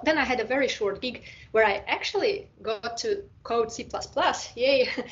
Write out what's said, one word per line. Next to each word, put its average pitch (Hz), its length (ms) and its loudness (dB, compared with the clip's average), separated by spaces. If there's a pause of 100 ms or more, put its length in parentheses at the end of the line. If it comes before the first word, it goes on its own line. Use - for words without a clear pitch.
then 311 120 4
I 269 60 2
had 240 160 0
a 220 60 -2
very 254 240 2
short 196 320 -2
gig 247 220 -6 (280)
where 220 140 6
I - 220 2
actually 240 600 0 (140)
got 220 360 -6
to 202 260 -2 (200)
code 226 280 0
C 247 120 -10
plus - 240 -8
plus, - 480 0
yay! 254 320 4 (240)